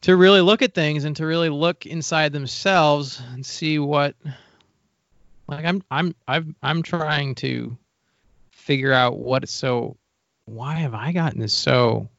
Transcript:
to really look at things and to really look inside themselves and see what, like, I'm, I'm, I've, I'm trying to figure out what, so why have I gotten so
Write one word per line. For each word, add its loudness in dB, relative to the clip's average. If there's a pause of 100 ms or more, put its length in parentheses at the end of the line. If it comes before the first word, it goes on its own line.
to 6
really 8
look 4
at 0
things 0
and -4
to -4
really 0
look -2
inside -2
themselves 0 (120)
and -12
see -4
what, 0 (1300)
like, -8
I'm, -2
I'm, -2 (140)
I've, -2 (160)
I'm -2
trying -4
to -6 (760)
figure -2
out 2
what, -2
so -4 (480)
why -8
have -4
I -6
gotten -2
so 2 (100)